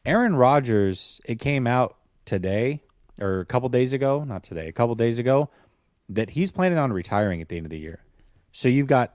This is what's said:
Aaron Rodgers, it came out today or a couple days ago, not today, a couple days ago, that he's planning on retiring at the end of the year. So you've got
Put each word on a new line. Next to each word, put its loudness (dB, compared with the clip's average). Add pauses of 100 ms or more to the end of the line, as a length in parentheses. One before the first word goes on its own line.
Aaron 2
Rodgers, 2
it -6
came 0
out 0 (280)
today -2 (380)
or -2
a -8
couple -2
days 0
ago, -2
not -8
today, -10
a -12
couple 0
days 0
ago, 2 (600)
that -4
he's -2
planning 0
on 0
retiring -2
at -12
the -8
end -8
of -12
the -10
year. -14 (480)
So 0
you've 4
got 2